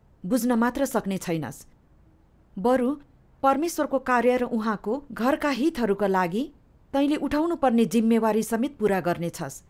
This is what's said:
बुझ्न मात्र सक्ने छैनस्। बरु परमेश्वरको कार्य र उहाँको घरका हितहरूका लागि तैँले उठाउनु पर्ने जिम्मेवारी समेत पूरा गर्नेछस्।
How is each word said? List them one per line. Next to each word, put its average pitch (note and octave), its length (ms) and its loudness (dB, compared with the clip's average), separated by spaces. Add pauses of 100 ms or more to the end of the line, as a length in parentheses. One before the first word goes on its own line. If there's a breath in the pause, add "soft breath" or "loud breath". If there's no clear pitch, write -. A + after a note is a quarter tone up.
(260)
बुझ्न A#3+ 260 0
मात्र B3 340 2
सक्ने G3 320 -4
छैनस्। D#3+ 480 -6 (960)
बरु B3+ 380 2 (460)
परमेश्वरको C4+ 560 0
कार्य B3 380 2
र B3 60 0
उहाँको A3+ 680 -4
घरका C#4+ 380 0
हितहरूका A3 580 0
लागि F#3+ 440 0 (420)
तैँले C#4+ 220 2
उठाउनु D4+ 400 -2
पर्ने A#3 300 4
जिम्मेवारी A3 580 2
समेत A#3 340 -4
पूरा G3 220 2
गर्नेछस्। E3 720 -6